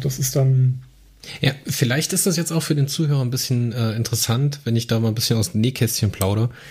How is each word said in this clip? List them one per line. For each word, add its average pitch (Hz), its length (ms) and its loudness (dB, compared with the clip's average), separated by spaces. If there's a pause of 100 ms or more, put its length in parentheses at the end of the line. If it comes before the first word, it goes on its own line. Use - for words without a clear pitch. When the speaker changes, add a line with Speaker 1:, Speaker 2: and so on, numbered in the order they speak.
Speaker 1:
Das 135 160 -2
ist 135 180 -2
dann 131 440 4 (600)
Speaker 2:
Ja, - 120 0 (140)
vielleicht 135 460 0
ist 190 140 0
das 175 100 2
jetzt 165 160 -2
auch 160 100 0
für 156 120 -2
den 143 140 2
Zuhörer 143 340 0
ein 123 80 0
bisschen, 120 420 -2
äh, 113 220 0
interessant, 117 680 0
wenn 117 120 0
ich 117 120 -2
da 113 120 2
mal 113 80 2
ein 110 60 0
bisschen 113 240 0
aus 104 140 0
dem 107 100 2
Nähkästchen 123 480 0
plaudere. 104 400 0 (200)